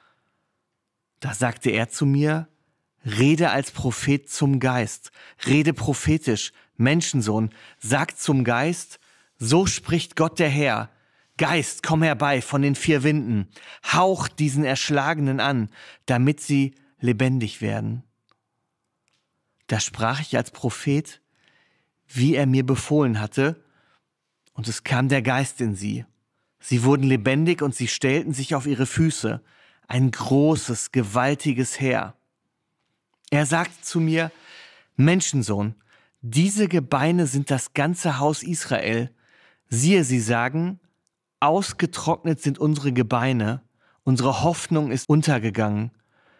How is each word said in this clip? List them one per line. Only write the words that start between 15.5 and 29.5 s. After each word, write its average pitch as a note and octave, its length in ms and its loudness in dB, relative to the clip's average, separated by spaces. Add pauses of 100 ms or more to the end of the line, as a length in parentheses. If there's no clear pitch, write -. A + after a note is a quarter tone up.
damit C3 360 2
sie C#3 340 0 (260)
lebendig B2 600 0
werden." A2 400 -6 (1600)
Da G#2+ 140 -2
sprach A#2+ 400 -4
ich D3+ 160 -4
als A#2 160 -2
Prophet, - 680 -4 (840)
wie B2+ 300 2
er C#3 100 2
mir C3 180 4
befohlen C3 560 0
hatte, C#3 420 -2 (920)
und A2+ 160 -8
es - 160 -8
kam C3 240 0
der C3+ 140 2
Geist B2+ 380 -2
in A2 140 -2
sie. G#2 300 -6 (540)
Sie A#2+ 260 0
wurden C3+ 180 4
lebendig C3+ 600 2
und C#3 120 0
sie A#2+ 140 -4
stellten C#3+ 440 0
sich C3+ 220 -4
auf C3+ 120 -4
ihre C3+ 200 0
Füße, A#2+ 560 -2 (460)